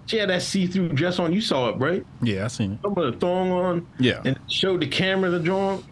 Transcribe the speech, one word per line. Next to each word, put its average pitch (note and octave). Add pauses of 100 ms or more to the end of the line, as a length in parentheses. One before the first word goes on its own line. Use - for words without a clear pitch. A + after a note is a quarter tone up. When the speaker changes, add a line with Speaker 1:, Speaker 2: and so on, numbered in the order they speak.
Speaker 1:
She A3
had G3+
that F3+
see-through F3+
dress E3+
on. E3+
You F#3+
saw C3+
it, G2
right? D#3 (160)
Speaker 2:
Yeah, G2+
I A2
seen G#2
it. A2
Speaker 1:
Some G3+
of C#3+
the -
thong F#3
on. F3+ (120)
Speaker 2:
Yeah. A#2+
Speaker 1:
And C3 (120)
showed F#3
the D3
camera F#3+
the F3
drawing. F#3+